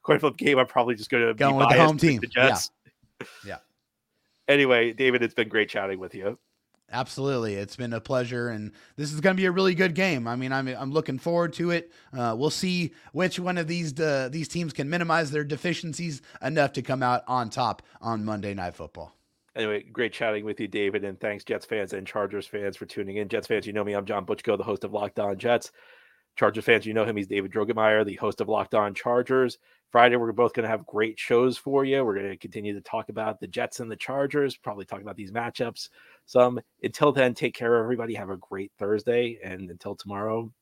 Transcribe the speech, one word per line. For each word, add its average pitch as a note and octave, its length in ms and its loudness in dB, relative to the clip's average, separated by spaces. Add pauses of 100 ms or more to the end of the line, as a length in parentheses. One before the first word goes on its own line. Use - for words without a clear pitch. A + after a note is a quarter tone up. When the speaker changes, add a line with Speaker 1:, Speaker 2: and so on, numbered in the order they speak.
Speaker 1:
coin D3+ 160 4
flip C#3 200 0
game. C#3+ 200 4
I'm B2+ 80 6
probably A#2+ 300 2
just G#2+ 160 -10
gonna A#2 240 2
be - 20 -16
Speaker 2:
Going C#3 200 2
with C3+ 120 6
the B2 60 8
Speaker 1:
biased B2+ 60 8
Speaker 2:
home D#3 100 8
Speaker 1:
and D#3 80 -2
pick E3 100 6
Speaker 2:
team. B2+ 120 2
Speaker 1:
the A#2 60 -6
Jets. B2 440 4 (480)
Speaker 2:
Yeah. - 60 -8 (200)
Yeah. G2 120 -10 (880)
Speaker 1:
Anyway, B2+ 460 6
David, B2 280 2
it's A2+ 140 0
been A2+ 140 0
great G#2 200 2
chatting G2 300 -4
with F#2 160 -12
you. G2+ 240 -6 (520)
Speaker 2:
Absolutely. B2+ 640 -4
It's G2+ 220 -8
been A#2+ 180 -6
a A2 80 -4
pleasure, B2 480 -2
and G#2+ 220 -8 (240)
this D3 180 -6
is D3+ 80 -6
gonna F#3+ 140 4
be F#3+ 100 0
a F#3 60 2
really F#3 240 2
good F3+ 180 2
game. D3+ 340 0
I A#2 80 -4
mean, C3 160 -4
I'm, C3+ 180 -2
I'm C3 220 -6
looking C#3+ 280 -2
forward E3+ 340 0
to E3+ 160 -2
it. E3+ 220 -2 (200)
Uh, A#2+ 240 -2
we'll C#3 140 0
see F3+ 440 -2 (180)
which F3+ 280 -2
one F3+ 200 -2
of E3 80 -2
these, D#3+ 320 -4
uh, C#3 320 0
these D#3 160 -6
teams E3+ 260 -6
can C#3 160 -6
minimize E3 400 0
their D3+ 140 -2
deficiencies D#3 800 -6 (180)
enough D3 320 0
to C3+ 80 -4
come C3 220 -2
out B2 240 2
on B2 240 -2
top A#2 320 -2 (180)
on A2+ 240 -4
Monday G#2 300 -4
Night F2+ 180 -6
Football. D#2+ 420 -16 (400)
Speaker 1:
Anyway, G#2+ 280 -2
great A#2 300 -4
chatting G#2+ 320 -2
with G#2+ 140 -6
you, A2 80 -4
David, G2+ 360 -2
and G2 160 -8
thanks, G#2 240 -4
Jets G#2+ 240 -6
fans G2+ 260 -4
and F#2+ 140 -8
Chargers G2+ 400 -4
fans, G2+ 300 -6
for G2+ 100 -12
tuning G2 300 -8
in. G#2 120 -4
Jets G#2+ 160 -4
fans, G#2+ 220 -2
you G2+ 60 -8
know G#2 100 -2
me, G2+ 100 -4
I'm G2+ 120 -4
John G2 200 -4
Butchko, G#2 320 0
the G2 60 -4
host G2+ 200 -2
of G2 100 -8
Locked G#2 260 -4
On G2+ 180 -2
Jets. A#2 340 0 (640)
Chargers G#2 280 4
fans, G#2+ 220 6
you A2 80 -4
know A2 100 4
him, G#2+ 140 0
he's G2+ 100 -4
David G2 240 -2
Drogemeyer, A2 540 4
the G2 100 -6
host G#2 240 -4
of G#2 80 -2
Locked G#2 260 0
On G#2 200 2
Chargers. B2 640 2 (340)
Friday, A#2+ 240 8
we're A#2 160 0
both A2 220 2
gonna A2+ 160 -2
have A2 160 -4
great A2 340 -2
shows B2 380 4
for C#3 260 0
you. C3+ 220 2
We're G#2 100 0
gonna G2 220 -6
continue G#2 380 -8
to G2 60 -12
talk - 280 -8
about A2 320 -6
the G#2 60 -10
Jets A#2+ 340 -6
and A2+ 100 -10
the G#2 40 -8
Chargers, C#3 600 -2
probably G2+ 300 -10
talk G2 160 -12
about G2+ 160 -12
these G2 140 -12
matchups A#2 580 -6 (380)
some. B2 340 4 (220)
Until C#3+ 280 4
then, B2+ 220 4
take A#2+ 220 -4
care, A#2+ 220 2
everybody. A#2 360 -2
Have G2+ 160 -8
a F#2+ 80 -6
great G2 400 -10
Thursday, A#2 640 0
and F#2+ 280 -12
until F#2+ 240 -10
tomorrow A2 680 -4